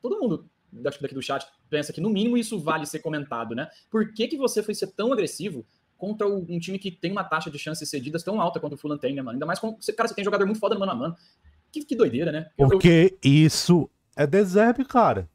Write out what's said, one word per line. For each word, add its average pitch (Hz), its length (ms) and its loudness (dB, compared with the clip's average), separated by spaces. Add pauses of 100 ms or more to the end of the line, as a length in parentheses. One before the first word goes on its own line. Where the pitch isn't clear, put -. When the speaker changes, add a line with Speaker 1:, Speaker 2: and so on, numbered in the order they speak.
Speaker 1:
todo 392 160 -2
mundo 214 280 -2 (240)
daqui, 135 300 -8
daqui 135 140 -8
do 131 60 -6
chat 135 260 -6 (200)
pensa 147 240 -4
que - 80 -10
no 208 120 -2
mínimo 226 260 0
isso 220 220 -2
vale 156 260 -4
ser 156 140 -8
comentado, 127 560 -6
né? 143 120 -6 (220)
Por 220 240 -2
que 220 140 -4
que 311 100 -8
você 240 240 -2
foi 208 140 -6
ser 190 120 -6
tão 214 240 -2
agressivo 175 540 -4 (320)
contra 214 300 -4
o, 196 200 -2
um 170 120 -6
time 185 180 -8
que 190 140 -8
tem 180 200 -6
uma 202 120 -4
taxa - 260 -4
de 147 80 -12
chances 156 320 -8
cedidas 151 320 -6
tão 208 180 -4
alta 175 200 0
quanto 147 140 -6
o 135 40 -14
Fulham 147 220 -6
tem, 135 160 -2
né, 139 80 -6
mano? 120 140 -8
Ainda 156 100 -4
mais 185 100 -2
com, 220 240 -6
você, - 100 -6
cara, 226 180 -2
você 208 40 -8
tem 202 100 -4
jogador 196 220 0
muito 214 140 -2
foda 208 160 0
no 196 40 -4
mano 190 120 -2
a - 40 -2
mano. 165 200 -4 (560)
Que, 302 120 -10
que 262 120 -6
doideira, 160 360 2
né? 160 240 -8
Eu, 139 100 6
eu 135 40 6
Speaker 2:
Porque 180 540 6
isso 156 680 6 (260)
é 147 120 2
De 196 160 4
Zerbi, 226 420 4
cara. 131 500 2